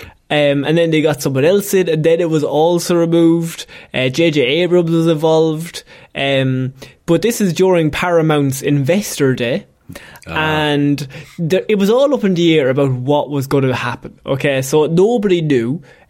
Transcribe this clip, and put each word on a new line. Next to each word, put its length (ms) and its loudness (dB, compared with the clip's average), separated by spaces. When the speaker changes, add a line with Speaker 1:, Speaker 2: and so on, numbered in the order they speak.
Speaker 1:
um, 360 0
and 120 2
then 140 2
they 100 2
got 200 0
someone 240 0
else 280 2
in, 140 2
and 160 0
then 160 2
it 100 0
was 140 0
also 540 0
removed. 680 2
Uh, 160 -2
J 220 2
J 100 2
Abrams 500 2
was 160 2
involved, 760 0
um, 580 -2
but 160 2
this 180 -2
is 140 0
during 380 2
Paramount's 680 0
Investor 720 0
Day. 320 -4
Speaker 2:
Ah. 380 -2
Speaker 1:
And 420 0
there, 300 0
it 60 0
was 140 2
all 240 2
up 120 0
in 80 0
the 260 2
air 80 2
about 240 0
what 380 -2
was 180 -4
gonna 260 0
happen. 520 -10
Okay, 360 -2
so 260 0
nobody 540 2
knew. 400 -2